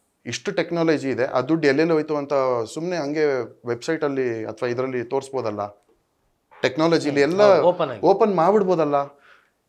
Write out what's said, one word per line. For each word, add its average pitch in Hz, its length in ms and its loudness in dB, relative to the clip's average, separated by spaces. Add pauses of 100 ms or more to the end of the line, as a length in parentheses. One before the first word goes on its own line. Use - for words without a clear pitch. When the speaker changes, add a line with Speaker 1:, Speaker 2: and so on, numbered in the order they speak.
(260)
Speaker 1:
ಇಷ್ಟು - 260 -6
ಟೆಕ್ನಾಲಜಿ 160 580 0
ಇದೆ, 117 160 0
ಆ 135 160 0
ದುಡ್ಡು 147 260 0
ಎಲ್ಲೆಲ್ಲಿ 156 260 2
ಹೋಯ್ತು 151 220 -2
ಅಂತ 143 180 -4 (400)
ಸುಮ್ನೆ 175 240 -6
ಹಂಗೆ 147 440 0 (260)
ವೆಬ್ಸೈಟಲ್ಲಿ 131 800 -2
ಅಥವಾ 110 240 -6
ಇದ್ರಲ್ಲಿ 127 340 -4
ತೋರಿಸ್ಬೋದಲ್ಲ. 117 640 -4 (920)
ಟೆಕ್ನಾಲಜಿಲಿ 143 600 2
ಎಲ್ಲ 190 320 6
Speaker 2:
ಹೌದು, 151 100 4
ಓಪನ್ 175 260 2
ಆಗಿ. 113 120 -8
Speaker 1:
ಓಪನ್ 196 340 4
ಮಾಡ್ಬಿಡ್ಬೋದಲ್ಲ. 165 680 2 (640)